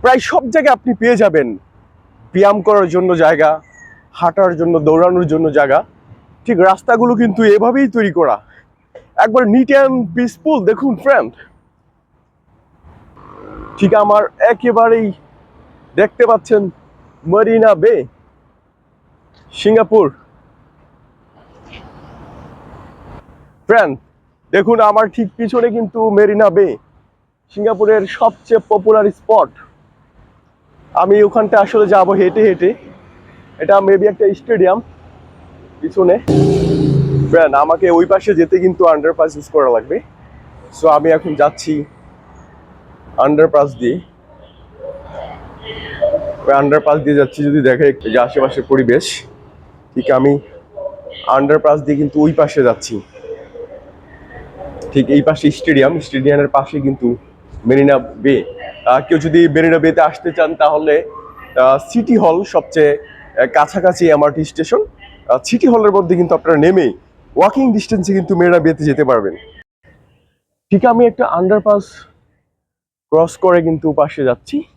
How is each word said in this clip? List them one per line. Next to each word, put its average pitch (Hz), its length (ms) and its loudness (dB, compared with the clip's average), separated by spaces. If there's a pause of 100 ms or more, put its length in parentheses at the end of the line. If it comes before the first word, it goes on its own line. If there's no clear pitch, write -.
প্রায় 254 180 2
সব 294 300 -4
জায়গায় 285 240 2
আপনি 240 200 -4
পেয়ে 233 220 0
যাবেন 156 420 0 (760)
ব্যায়াম 202 280 2
করার 202 280 2
জন্য 180 260 0
জায়গা, 156 460 2 (500)
হাঁটার 175 460 0
জন্য, 170 220 0
দৌড়ানোর 170 480 2
জন্য 160 260 -2
জায়গা। 143 300 2 (640)
ঠিক 220 140 -2
রাস্তাগুলো 240 560 2
কিন্তু 220 280 0
এভাবেই 226 440 2
তৈরি 208 240 -2
করা, 143 300 0 (760)
একবার 226 280 2
neat 233 260 2
and 269 340 2 (120)
peaceful। 247 500 -2
দেখুন 226 300 -2
ফ্রেন্ড, 185 380 0 (2500)
ঠিক 196 160 -2
আমার 208 300 2 (160)
একেবারেই 226 720 0 (840)
দেখতে 214 300 0
পাচ্ছেন 214 440 0 (580)
মেরিনা 220 480 2
বে, 160 280 -2 (1500)
সিঙ্গাপুর। 214 560 2 (3500)
ফ্রেন্ড, 190 320 0 (520)
দেখুন 202 280 0
আমার 214 300 2
ঠিক 214 180 -6 (100)
পিছনে 233 320 -2
কিন্তু 220 400 -4
মেরিনা 208 400 2
বে, 170 280 0 (760)
সিঙ্গাপুরের 208 520 0
সবচেয়ে - 600 -2
পপুলার 214 440 2
স্পট। - 380 0 (1400)
আমি 202 300 2
ওখানটা 214 360 0
আসলে 208 280 0
যাব 185 220 2
হেঁটে 196 320 0
হেঁটে। 190 320 0 (840)
এটা 196 180 2
maybe 196 320 2
একটা 208 240 -2
স্টেডিয়াম 190 480 -2 (1000)
পিছনে। 180 360 0 (1120)
ফ্রেন্ড, 156 260 2
আমাকে 165 360 0
ওই 170 140 2
পাশে 190 300 0
যেতে 170 240 0
কিন্তু 185 260 -2
আন্ডারপাস 160 500 0
ইউজ 147 140 -18
করা 143 200 0
লাগবে। 123 300 -2 (840)
So 160 60 2
আমি 151 220 2
এখন 160 260 -2
যাচ্ছি 147 500 -4 (1300)
আন্ডারপাস 147 580 2
দিয়ে, 120 240 -4 (2500)
ওই 139 60 4
আন্ডারপাস 147 480 0
দিয়ে 147 140 0
যাচ্ছি। 143 280 -2
যদি 143 180 0
দেখে 131 280 2
একটু 127 200 -6
যে 113 100 2
আশেপাশের 131 440 -2
পরিবেশ, 131 600 0 (720)
ঠিক 127 160 -4
আমি 139 280 2 (880)
আন্ডারপাস 147 540 0
দিয়ে 143 160 -4
কিন্তু 147 240 -2
ওই 156 120 2
পাশে 147 300 0
যাচ্ছি। 113 380 -2 (1900)
ঠিক 135 180 -2
এই 143 120 4
পাশে 151 300 0
স্টেডিয়াম, 143 480 0
স্টেডিয়ামের 143 480 -2
পাশে 139 340 -4
কিন্তু 131 340 -4 (500)
মেরিনা 139 340 4
বে। 123 440 -2 (420)
আহ, 131 240 2
কেউ 165 80 2
যদি 165 300 2
মেরিনা 160 320 2
বেতে 160 220 2
আসতে 160 300 -2
চান, 160 240 -2
তাহলে, 151 540 0 (460)
আহ, 131 220 2 (120)
সিটি 233 280 0
হল 175 260 2
সবচেয়ে, 151 540 0
আহ, - 560 -6
কাছাকাছি 170 560 0
এমআরটি 147 340 0
স্টেশন। 190 420 -4 (420)
আহ, 123 160 0
সিটি - 240 0
হলের 226 240 2
মধ্যে 185 240 0
কিন্তু 170 200 0
আপনারা 160 220 0
নেমে 156 360 2 (420)
ওয়াকিং 214 380 0
ডিস্টেন্সে 202 400 -4
কিন্তু 190 220 -2
মেরিনা 175 240 4
বেতে 156 240 -2
যেতে 147 200 0
পারবেন। 113 320 -2 (1400)
ঠিক 202 140 0
আমি 240 200 2
একটা 240 200 -2
আন্ডারপাস 202 580 -2 (1300)
ক্রস 165 260 0
করে 180 240 2
কিন্তু 160 320 -4
পাশে 147 300 -2
যাচ্ছি। 127 340 -4 (200)